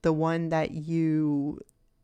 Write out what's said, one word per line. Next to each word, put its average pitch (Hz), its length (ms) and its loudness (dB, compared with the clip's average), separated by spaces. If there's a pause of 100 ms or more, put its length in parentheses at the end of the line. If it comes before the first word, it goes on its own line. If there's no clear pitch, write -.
the 165 100 4
one 165 360 0
that 160 240 0
you 156 880 0 (440)